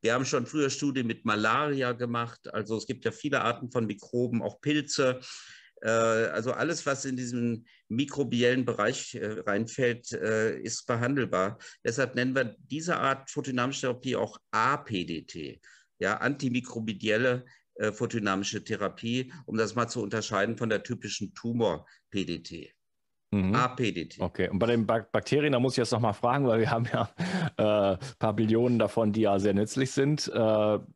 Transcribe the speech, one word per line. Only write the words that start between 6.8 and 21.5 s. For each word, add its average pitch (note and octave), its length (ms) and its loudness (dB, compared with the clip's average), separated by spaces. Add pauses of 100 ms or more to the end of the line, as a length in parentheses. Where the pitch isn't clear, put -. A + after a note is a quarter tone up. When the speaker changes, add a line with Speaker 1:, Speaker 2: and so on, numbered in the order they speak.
Speaker 1:
was C#3 200 -2
in C3 100 -4
diesen A#2+ 500 -2 (240)
mikrobiellen B2 760 2
Bereich, A2+ 500 -2
äh, G#2+ 320 -6
reinfällt, A#2 640 0
äh, A2 480 0
ist - 260 -8
behandelbar. A#2 720 0 (260)
Deshalb B2 320 -2
nennen B2+ 200 0
wir B2+ 240 0
diese D#3+ 380 -4
Art C3 340 -2
photodynamische C3 500 -4
Therapie B2+ 340 -4
auch G2 220 -2 (140)
A B2 260 2
P F#2+ 280 -4
D D#2+ 180 -6
T, C#2+ 360 -12 (380)
ja, G2 200 0
antimikrobielle, A#2+ 1300 0 (300)
äh, G#2 160 0
photodynamische G2+ 720 -2
Therapie, A#2 720 -4 (140)
um A2 100 -4
das G#2+ 160 0
mal A#2 140 0
zu A#2 160 -4
unterscheiden G#2 520 0
von A2+ 140 -2
der G#2 140 0
typischen G#2 500 -8
Tumor-P G2+ 920 -2